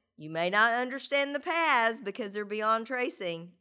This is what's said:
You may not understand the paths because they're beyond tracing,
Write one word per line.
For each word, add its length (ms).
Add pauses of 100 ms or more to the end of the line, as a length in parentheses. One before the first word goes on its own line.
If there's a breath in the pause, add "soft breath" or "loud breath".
(160)
You 120
may 220
not 220
understand 640
the 60
paths 600
because 340
they're 100
beyond 440
tracing, 720